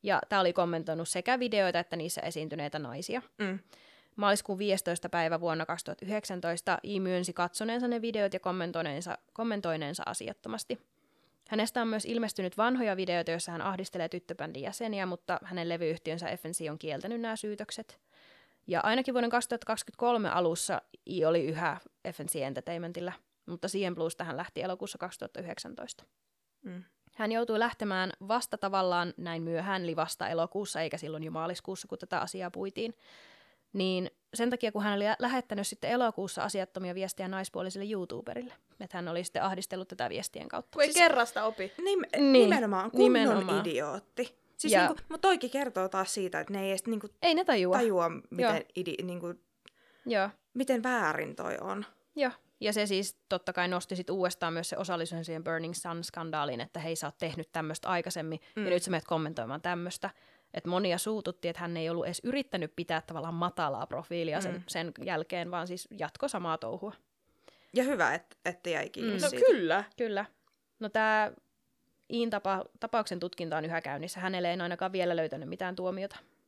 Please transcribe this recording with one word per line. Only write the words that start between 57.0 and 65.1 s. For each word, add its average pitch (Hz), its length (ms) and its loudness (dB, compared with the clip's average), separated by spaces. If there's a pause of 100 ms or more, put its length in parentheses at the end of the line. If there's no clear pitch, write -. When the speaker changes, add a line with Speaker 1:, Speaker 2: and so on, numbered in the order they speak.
Speaker 1:
oot 143 120 -8
tehnyt 160 340 -4
tämmöstä 156 360 -4
aikaisemmin, 170 520 -2 (160)
Speaker 2:
Mm. 214 80 -2
Speaker 1:
ja 185 60 0
nyt 180 120 4
sä 190 80 -4
menet 165 140 0
kommentoimaan 151 580 -2
tämmöstä. 175 480 -4 (440)
Et - 120 -6
monia 180 320 2
suututti, 190 500 -4
että 170 120 -6
hän 170 160 -4
ei 160 140 -2
ollut 170 160 -2
edes 175 180 -6
yrittänyt 240 520 -2
pitää 160 300 -2
tavallaan 165 280 -6
matalaa 170 520 0
profiilia 156 540 -4
sen, 180 140 -4
Speaker 2:
Mm. 175 140 -8
Speaker 1:
sen 165 240 -4 (120)
jälkeen, 170 460 -2